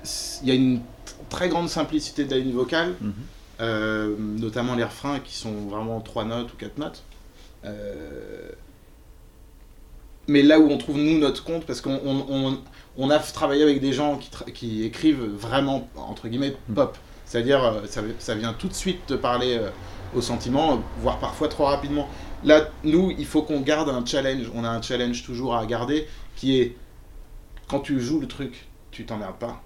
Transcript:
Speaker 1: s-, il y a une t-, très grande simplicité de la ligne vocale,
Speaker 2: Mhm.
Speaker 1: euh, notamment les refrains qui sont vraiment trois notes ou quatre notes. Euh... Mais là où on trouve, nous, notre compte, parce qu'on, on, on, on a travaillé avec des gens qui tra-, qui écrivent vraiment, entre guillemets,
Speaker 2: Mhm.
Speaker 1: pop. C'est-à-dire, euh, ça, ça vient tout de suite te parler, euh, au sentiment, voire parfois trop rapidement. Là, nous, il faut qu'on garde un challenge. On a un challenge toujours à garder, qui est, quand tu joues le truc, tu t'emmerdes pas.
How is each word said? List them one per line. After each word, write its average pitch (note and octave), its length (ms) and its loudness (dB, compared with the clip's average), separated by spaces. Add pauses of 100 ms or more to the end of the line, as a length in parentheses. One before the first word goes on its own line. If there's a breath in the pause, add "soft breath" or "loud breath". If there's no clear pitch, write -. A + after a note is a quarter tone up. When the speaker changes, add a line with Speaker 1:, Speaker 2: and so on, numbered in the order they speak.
Speaker 1:
s-, - 400 -8
il B2+ 60 2
y - 20 6
a - 20 6
une B2+ 260 4
t-, - 340 -14 (160)
très F3+ 200 0
grande E3 200 0
simplicité D3+ 560 -2
de C3+ 60 -4
la C3 60 2
ligne C3 160 0
vocale, E3 480 0
Speaker 2:
Mhm. G#2 120 -4 (480)
Speaker 1:
euh, G#2+ 580 0
notamment A2+ 560 -2
les A#2 80 2
refrains C#3 360 -4
qui - 140 -14
sont A2+ 200 -8 (160)
vraiment A2 320 -4
trois A2 240 -6
notes A#2 280 -6
ou - 40 -20
quatre G#2+ 200 -12
notes. D3+ 240 -8 (640 soft breath)
Euh... D2 840 -12 (1800)
Mais C#3+ 160 8
là D#3 160 10
où D3+ 100 10
on C#3+ 80 4
trouve, C#3 200 -2
nous, D#3 200 4
notre C#3+ 260 2
compte, E3 220 -4
parce - 160 -6
qu'on, C3+ 240 -2
on, C3+ 240 0
on, C3+ 300 0 (380 loud breath)
on C3+ 120 0
a D3+ 100 6
travaillé D3 440 2
avec C#3 180 6
des C3+ 120 2
gens D3 240 2
qui - 120 -12
tra-, - 220 -12
qui A2 320 -4
écrivent B2+ 400 2
vraiment, A#2 720 0
entre G#2 320 -10
guillemets, C#3 280 -2 (120)
Speaker 2:
Mhm. A2 80 -4
Speaker 1:
pop. C3 220 2 (280 loud breath)
C'est-à-dire, C3 380 4
euh, G#2+ 220 2
ça, G#2+ 160 -4 (180)
ça - 160 -4
vient A2+ 180 -2
tout F#3 140 -6
de - 60 -4
suite - 340 -2
te C#3 60 0
parler, B2 440 2
euh, G#2 120 -2 (460 loud breath)
au B2 60 2
sentiment, B2+ 600 0 (180)
voire A2+ 200 0
parfois D3 280 -2
trop - 180 0
rapidement. C#3+ 420 0 (360 loud breath)
Là, D3+ 260 8 (140)
nous, E3+ 340 6
il C#3+ 80 -4
faut D#3 180 2
qu'on D3 180 -2
garde D3+ 280 2
un B2 160 0
challenge. C3+ 500 0
On A#2 80 -4
a A2+ 60 -2
un A2+ 120 -2
challenge A#2+ 420 -2
toujours B2 320 -4
à A2 100 0
garder, B2+ 420 -2 (280 loud breath)
qui C3+ 240 4
est, A#2+ 160 2 (920)
quand C#3 120 -2
tu C#3 200 -2
joues C#3+ 200 0
le C3 80 -4
truc, - 400 -10 (240)
tu A2+ 140 -14
t'emmerdes G#2 320 -8
pas. A#2+ 280 -10